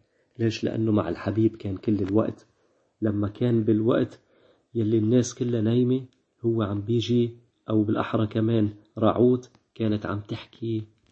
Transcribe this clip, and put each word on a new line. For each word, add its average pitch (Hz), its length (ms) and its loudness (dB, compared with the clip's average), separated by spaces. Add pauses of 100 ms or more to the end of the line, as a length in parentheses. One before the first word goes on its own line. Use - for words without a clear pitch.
(380)
ليش؟ 113 260 -2
لأنه 113 280 0
مع 101 160 2
الحبيب 107 480 0
كان 98 200 -8
كل 101 260 -2
الوقت. 107 440 -2 (560)
لما 104 260 -2
كان 117 360 0
بالوقت 110 560 0 (540)
يلي 113 240 0
الناس 117 360 2
كلها 120 260 -2
نايمة، 123 460 2 (340)
هو 113 220 0
عم 101 180 -2
بيجي، 117 560 0 (340)
أو 107 120 4
بالأحرى 110 440 0
كمان 110 440 0 (280)
راعوت 117 520 2 (240)
كانت 104 320 -2
عم 104 140 -4
تحكي 110 640 -8 (280)